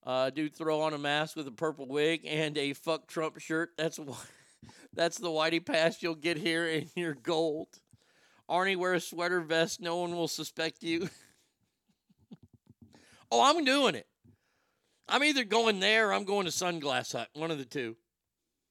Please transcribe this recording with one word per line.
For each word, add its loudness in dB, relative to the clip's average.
Uh, 0
dude, -6
throw -2
on 0
a -6
mask -2
with -8
a -12
purple -6
wig 0
and -2
a -2
fuck -4
Trump -4
shirt. -4
That's -4
wh-, -12
<laughs> -20
that's 0
the -4
whitey 2
pass 2
you'll -2
get -2
here 0
in -2
your -2
gold. -2
Arnie, 2
wear 2
a 4
sweater -2
vest. 0
No -4
one -2
will 0
suspect -6
you. -2
<laughs> -20
Oh, 6
I'm 6
doing 4
it. -8
I'm 2
either 4
going 2
there 4
or 2
I'm 2
going 2
to -2
Sunglass -2
Hut. -6
One -4
of -4
the -8
two. -6